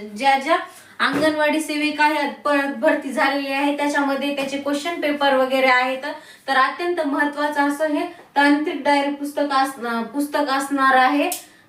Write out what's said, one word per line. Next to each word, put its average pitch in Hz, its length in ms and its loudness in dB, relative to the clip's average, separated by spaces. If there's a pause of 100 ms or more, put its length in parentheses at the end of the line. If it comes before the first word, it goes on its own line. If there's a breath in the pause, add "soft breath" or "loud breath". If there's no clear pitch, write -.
(160)
ज्या, 269 220 2
ज्या 311 180 2 (440 loud breath)
अंगणवाडी 302 600 2
सेविका 302 460 0
ह्या 294 240 0 (140)
प-, 285 320 0
भरती 285 360 0
झालेल्या 277 460 -2
आहे, 285 180 0
त्याच्यामध्ये 285 600 -2
त्याचे 277 220 -4
क्वेश्चन 285 420 -4
पेपर 285 340 2
वगैरे 262 320 2
आहेत. 262 360 2 (460 loud breath)
तर 262 80 0
अत्यंत 339 500 0
महत्त्वाचं 294 640 0
असं 302 180 -2
हे 320 200 -2 (300 loud breath)
तांत्रिक 294 460 2
डायरी 285 280 2
पुस्तक 285 420 -4
अस-, 269 340 -2
अ, 233 160 -2
पुस्तक 285 480 -2
असणार 269 460 2
आहे. 285 340 4 (380 loud breath)